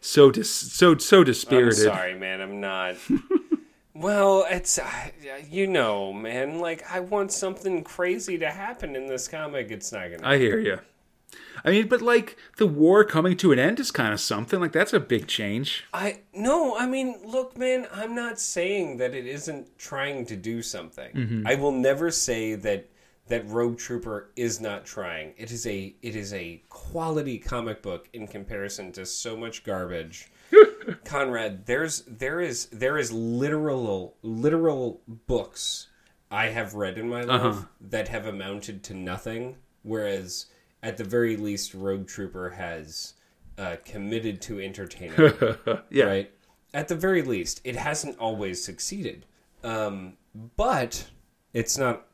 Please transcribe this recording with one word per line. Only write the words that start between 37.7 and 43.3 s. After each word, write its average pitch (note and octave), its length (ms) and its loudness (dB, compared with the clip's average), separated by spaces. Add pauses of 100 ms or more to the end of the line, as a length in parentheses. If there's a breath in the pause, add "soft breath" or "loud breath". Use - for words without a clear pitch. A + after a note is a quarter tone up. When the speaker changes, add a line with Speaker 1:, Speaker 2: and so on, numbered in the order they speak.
Speaker 2:
that A2 200 -4
have G#2+ 180 -6
amounted G2 560 -10
to - 100 -14
nothing, A2+ 600 -8 (260)
whereas G2+ 680 -6 (360)
at A2 140 -8
the A2+ 80 -8
very A2+ 320 2
least, G#2 360 -6
Rogue G2 340 -4
Trooper F#2 440 -10
has, E2 600 -12 (440)